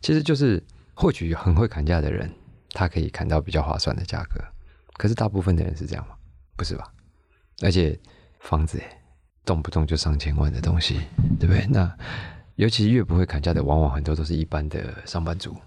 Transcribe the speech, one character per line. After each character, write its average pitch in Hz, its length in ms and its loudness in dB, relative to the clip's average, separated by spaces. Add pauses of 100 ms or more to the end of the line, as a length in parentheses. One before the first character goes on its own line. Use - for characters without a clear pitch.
其 - 100 0
实 156 100 4
就 151 140 2
是 127 260 2 (340)
或 - 160 2
许 82 220 -2
很 85 220 4
会 110 120 4
砍 76 180 -4
价 82 160 2
的 73 100 0
人， - 180 -4 (420)
他 92 160 -2
可 - 120 -2
以 78 100 0
砍 - 160 -6
到 80 140 2
比 85 120 -6
较 78 100 0
划 65 160 -2
算 - 180 -2
的 - 80 -6
价 - 200 -6
格。 - 200 -6 (540)
可 104 100 0
是 113 60 4
大 113 160 0
部 98 100 -2
分 90 160 2
的 82 80 2
人 90 140 -4
是 - 80 -10
这 - 100 -8
样 - 120 -10
吗？ - 80 -20 (420)
不 - 60 -4
是 - 120 -6
吧？ - 100 -12 (760)
而 90 100 4
且 85 260 2 (420)
房 78 280 0
子， - 120 -6
欸， - 60 -12 (600)
动 82 160 0
不 - 100 -6
动 78 160 2
就 80 80 0
上 78 240 0
千 73 160 -2
万 73 160 2
的 - 80 -4
东 85 220 2
西， - 180 -2 (400)
对 85 80 2
不 90 60 6
对？ 98 160 2
那 95 200 4 (680)
尤 107 120 2
其 107 240 2
越 123 100 4
不 90 140 0
会 90 100 4
砍 76 160 -4
价 85 120 0
的， 78 100 2
往 73 160 4
往 76 100 4
很 71 140 -2
多 76 100 0
都 78 120 -2
是 82 100 -2
一 80 80 0
般 76 240 -4
的 - 260 -8 (120)
上 87 180 -4
班 85 140 -4
族 - 180 -10 (120)